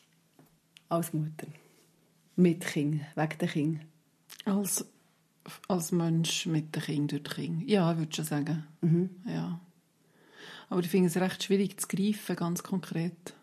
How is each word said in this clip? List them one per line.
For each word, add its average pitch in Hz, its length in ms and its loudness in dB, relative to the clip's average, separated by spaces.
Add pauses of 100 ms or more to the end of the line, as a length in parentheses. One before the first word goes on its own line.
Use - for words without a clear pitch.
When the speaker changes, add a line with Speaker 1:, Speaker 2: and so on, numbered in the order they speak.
(880)
Speaker 1:
Als 170 240 0
Mutter? 156 340 -4 (880)
Mit 175 300 4
Kind, 151 360 0 (140)
wegen 156 240 0
der 175 80 2
Kind? 156 320 0 (680)
Speaker 2:
Als, 202 400 0 (840)
als 175 240 0
Mensch 165 540 2
mit 156 280 0
dem 156 60 -2
Kind, 147 300 0
durch 143 120 -4
das - 120 -8
Kind. 165 340 -4
Ja, 180 240 4
ich 165 40 0
würde 156 180 -2
schon 160 100 -4
sagen. 151 400 -2 (160)
Speaker 1:
Mhm. 175 280 4 (160)
Speaker 2:
Ja. 170 340 -4 (1080)
Aber 190 120 0
ich 175 80 -4
finde 185 180 6
es 160 100 0
recht 180 260 0
schwierig 202 360 2
zu - 80 -4
greifen, 208 480 0
ganz 175 280 -2
konkret. 170 800 -4